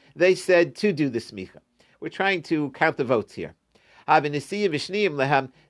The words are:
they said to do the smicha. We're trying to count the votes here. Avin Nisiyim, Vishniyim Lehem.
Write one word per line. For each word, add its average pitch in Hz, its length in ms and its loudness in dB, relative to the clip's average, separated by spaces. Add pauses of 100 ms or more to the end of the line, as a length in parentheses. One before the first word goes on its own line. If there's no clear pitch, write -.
(160)
they 180 180 4
said 175 440 2
to 208 140 2
do 147 180 0
the 117 100 -4
smicha. 95 400 -16 (400)
We're 156 100 -10
trying 190 340 -2
to 151 280 -2
count 160 260 0
the 143 60 -2
votes 117 300 -2
here. 78 200 -12 (540)
Avin 151 260 2
Nisiyim, 196 380 -2
Vishniyim 180 400 -2
Lehem. 139 400 0 (180)